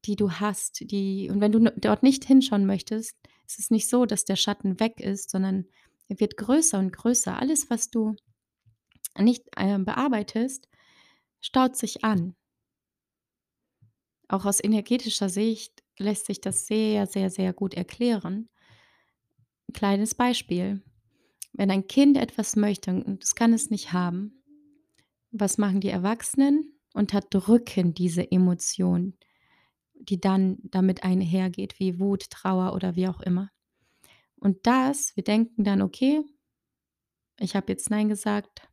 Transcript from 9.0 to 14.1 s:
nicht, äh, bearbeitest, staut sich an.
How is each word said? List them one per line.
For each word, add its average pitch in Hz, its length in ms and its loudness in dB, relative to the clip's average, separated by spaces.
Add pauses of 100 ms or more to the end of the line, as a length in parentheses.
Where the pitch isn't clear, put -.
nicht, 233 280 2 (140)
äh, 196 200 0
bearbeitest, 226 920 -2 (720)
staut 262 360 2
sich - 280 -8
an. 185 320 -2 (1900)